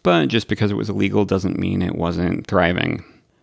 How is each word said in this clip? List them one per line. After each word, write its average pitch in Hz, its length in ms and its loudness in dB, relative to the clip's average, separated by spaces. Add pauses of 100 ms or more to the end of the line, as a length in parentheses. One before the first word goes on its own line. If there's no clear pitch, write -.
But 170 260 2
just 117 200 0
because 107 220 0
it 101 60 -2
was 104 140 -4
illegal 101 340 2
doesn't 95 340 -2
mean 92 220 -2
it 90 140 -2
wasn't 87 520 -2
thriving. 87 560 0 (400)